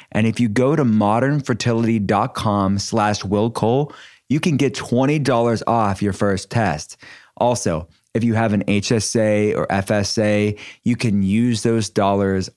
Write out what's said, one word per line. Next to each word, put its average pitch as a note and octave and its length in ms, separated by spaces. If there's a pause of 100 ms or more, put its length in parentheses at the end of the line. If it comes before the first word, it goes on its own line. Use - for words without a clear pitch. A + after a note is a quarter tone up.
(100)
And A2 160
if A2+ 140
you A#2+ 80
go B2 260
to D#3 100
modernfertility A2+ 1200
dot G#2+ 280
com G2+ 440
slash G#2 460
Will G#2 260
Cole, B2+ 420 (360)
you D3+ 120
can D#3 160
get C3+ 180
twenty C3+ 440
dollars A#2+ 480
off G#2+ 360
your G2+ 100
first G2 380
test. F#2+ 460 (400)
Also, G#2 520 (260)
if A2+ 100
you A2+ 100
have A2+ 180
an G#2+ 160
H G2+ 240
S A2 240
A G#2+ 380
or - 160
F F#2+ 200
S G#2 280
A, G#2 380 (260)
you A#2 140
can G2+ 260
use A2 400
those A2+ 280
dollars G2 680